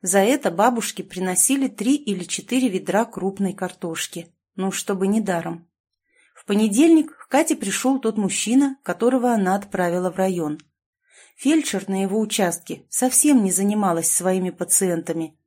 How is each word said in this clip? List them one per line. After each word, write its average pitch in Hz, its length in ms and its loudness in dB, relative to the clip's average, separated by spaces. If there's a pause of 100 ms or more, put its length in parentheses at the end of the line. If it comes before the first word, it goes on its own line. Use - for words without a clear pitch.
За 196 180 2
это 233 320 2
бабушке 220 540 0
приносили 190 640 -2
три 247 260 0
или 190 300 -6
четыре 254 420 -2
ведра 190 380 0
крупной 196 480 -4
картошки, 170 800 -10 (220)
ну, 190 160 -4
чтобы 196 340 -2
не 214 140 2
даром. 170 480 -6 (640)
В - 80 -20
понедельник 226 760 4
к - 120 -20
Кате 302 260 2
пришел 247 440 -2
тот 220 180 -2
мужчина, 240 640 0
которого 240 480 0
она 196 240 2
отправила 180 560 -2
в 180 60 -10
район. 175 420 -2 (760)
Фельдшер 277 520 0
на 190 140 0
его 196 160 0
участке 196 680 -4
совсем 254 540 4
не 190 80 2
занималась 190 600 0
своими 185 400 0
пациентами. 170 960 -2